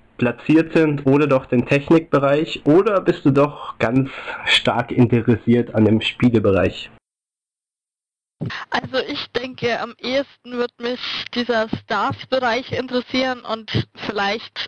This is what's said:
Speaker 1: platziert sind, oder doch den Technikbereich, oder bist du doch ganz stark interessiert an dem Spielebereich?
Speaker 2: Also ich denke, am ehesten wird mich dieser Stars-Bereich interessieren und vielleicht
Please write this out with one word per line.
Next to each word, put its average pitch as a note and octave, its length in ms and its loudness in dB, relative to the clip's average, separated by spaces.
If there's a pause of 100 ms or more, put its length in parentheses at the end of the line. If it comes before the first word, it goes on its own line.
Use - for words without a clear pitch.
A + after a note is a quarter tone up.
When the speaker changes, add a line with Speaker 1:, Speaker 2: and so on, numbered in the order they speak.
(180)
Speaker 1:
platziert D#3 540 2
sind, D3+ 340 2
oder C#3+ 220 4
doch C3 180 2
den B2 180 2
Technikbereich, C#3+ 1000 2
oder F#3+ 380 4
bist E3+ 220 -2
du C#3+ 60 6
doch C#3+ 480 0
ganz C3 320 0 (360)
stark - 440 0
interessiert A#2 840 2
an A2 80 4
dem G#2+ 160 4
Spielebereich? G2+ 880 0 (1800)
Speaker 2:
Also - 260 -4 (100)
ich - 260 -10
denke, A#3+ 480 -4
am A#3 180 -10
ehesten B3 540 -6
wird A#3+ 280 -6
mich B3 180 -6 (360)
dieser A#3 340 -2
Stars-Bereich B3 1040 -4
interessieren B3+ 680 -4
und - 540 -6
vielleicht G#3 720 -6